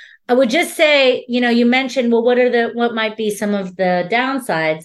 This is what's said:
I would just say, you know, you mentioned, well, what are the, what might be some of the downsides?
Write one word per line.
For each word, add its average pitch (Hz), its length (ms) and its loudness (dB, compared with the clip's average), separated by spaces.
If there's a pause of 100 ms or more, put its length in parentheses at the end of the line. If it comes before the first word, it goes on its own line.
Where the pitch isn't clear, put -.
(280)
I 247 60 2
would 254 160 4
just 339 260 -2
say, 285 520 2
you 247 120 -2
know, 247 80 2
you 240 160 2
mentioned, 247 480 0
well, 233 120 2
what 247 140 2
are 247 120 2
the, 233 240 0
what 233 200 -2
might 220 220 -4
be 220 140 -4
some 208 240 -4
of 185 220 -6
the 180 340 0
downsides? 208 760 -2